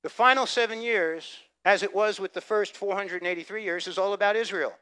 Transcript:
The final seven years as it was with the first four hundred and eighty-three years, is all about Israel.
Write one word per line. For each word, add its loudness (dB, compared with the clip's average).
The -8
final 4
seven 0
years -2
as 6
it -4
was 0
with -6
the -8
first -2
four -2
hundred -6
and -4
eighty-three -6
years, -4
is -6
all 0
about 2
Israel. -2